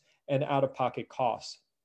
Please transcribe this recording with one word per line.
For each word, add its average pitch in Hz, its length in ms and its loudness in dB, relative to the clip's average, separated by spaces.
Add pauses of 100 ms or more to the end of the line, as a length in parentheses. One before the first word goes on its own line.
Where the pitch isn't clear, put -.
(280)
and 139 160 2
out-of-pocket 131 640 0
costs. - 480 -2 (260)